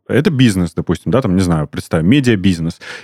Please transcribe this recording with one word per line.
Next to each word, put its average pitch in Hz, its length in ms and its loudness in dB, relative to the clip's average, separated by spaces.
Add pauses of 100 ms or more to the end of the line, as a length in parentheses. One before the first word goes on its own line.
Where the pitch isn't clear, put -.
это 139 220 0
бизнес, 107 420 2
допустим, 85 400 -4
да, 131 80 2
там, 98 160 0
не 95 60 2
знаю, 80 260 0
представим, 82 400 -2
медиабизнес. 98 720 0 (240)